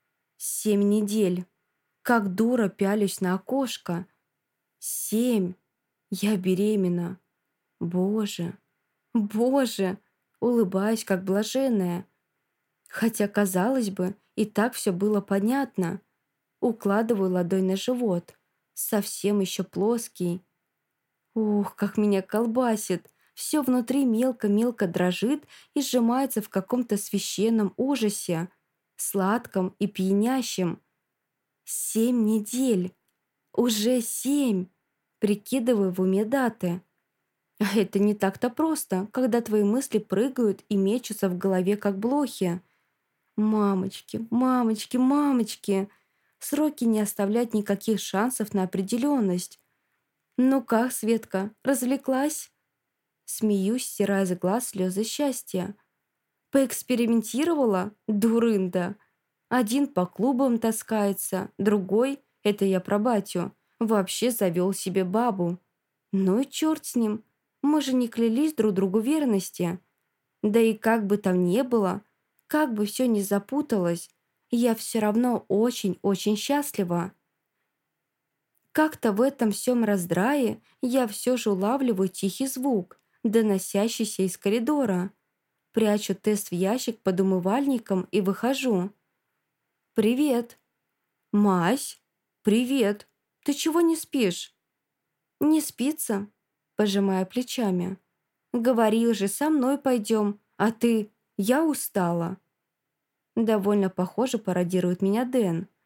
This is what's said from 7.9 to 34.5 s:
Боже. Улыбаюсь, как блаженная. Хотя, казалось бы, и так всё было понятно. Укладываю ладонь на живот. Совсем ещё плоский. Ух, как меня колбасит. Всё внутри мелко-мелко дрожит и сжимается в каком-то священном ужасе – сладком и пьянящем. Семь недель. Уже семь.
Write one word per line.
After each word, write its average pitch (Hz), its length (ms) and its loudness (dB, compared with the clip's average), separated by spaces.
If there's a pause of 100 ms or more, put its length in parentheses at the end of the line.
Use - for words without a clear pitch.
Боже. 220 840 0 (420)
Улыбаюсь, 220 680 0
как 185 180 0
блаженная. 196 840 0 (840)
Хотя, 226 380 0
казалось 202 600 0
бы, 190 260 -4 (200)
и 220 100 0
так 214 280 0
всё - 200 -2
было 202 280 0
понятно. 202 800 -2 (580)
Укладываю 220 720 0
ладонь 185 360 0
на 185 80 0
живот. 214 640 -4 (360)
Совсем 202 640 -2
ещё 190 240 -2
плоский. 185 800 -4 (920)
Ух, 208 400 0
как 202 220 -4
меня 208 240 2
колбасит. 220 880 -2 (240)
Всё - 280 -2
внутри 254 440 0
мелко-мелко 233 800 0
дрожит 185 580 0 (280)
и 294 80 0
сжимается 247 600 0
в - 80 -8
каком-то 233 480 -2
священном 202 800 -2
ужасе – 208 720 -2 (460)
сладком 196 840 -2
и 202 80 0
пьянящем. 202 920 0 (840)
Семь 233 580 0
недель. 214 720 0 (580)
Уже 240 480 0
семь. 233 640 -2 (520)